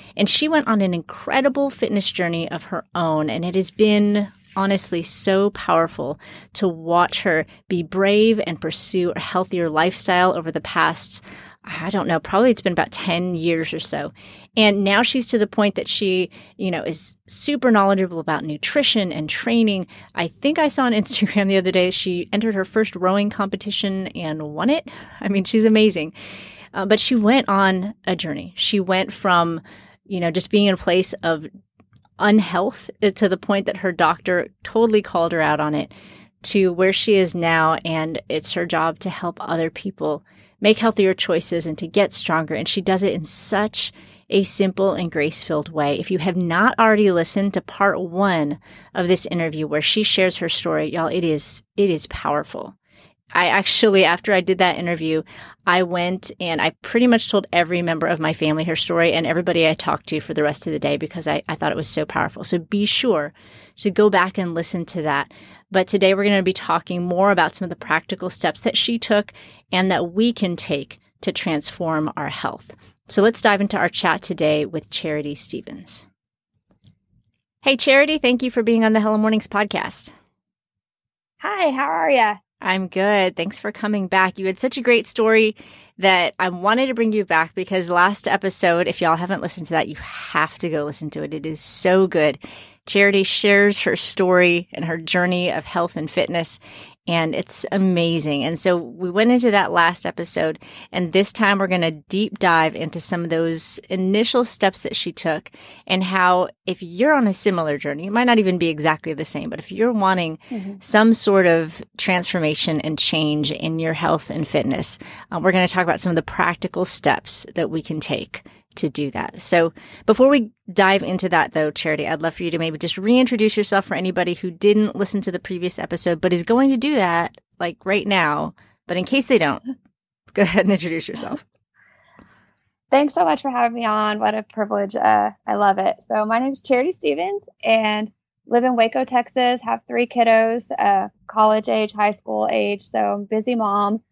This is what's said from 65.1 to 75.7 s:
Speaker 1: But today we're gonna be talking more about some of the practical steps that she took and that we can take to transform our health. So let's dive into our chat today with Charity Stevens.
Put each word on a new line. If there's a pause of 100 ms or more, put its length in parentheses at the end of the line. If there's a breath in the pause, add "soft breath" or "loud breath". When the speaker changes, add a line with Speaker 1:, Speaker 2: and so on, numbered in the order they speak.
Speaker 1:
But
today
we're
gonna
be
talking
more
about
some
of
the
practical
steps
that
she
took (400 loud breath)
and
that
we
can
take (220)
to
transform
our
health. (340 soft breath)
So
let's
dive
into
our
chat
today
with
Charity
Stevens. (1600)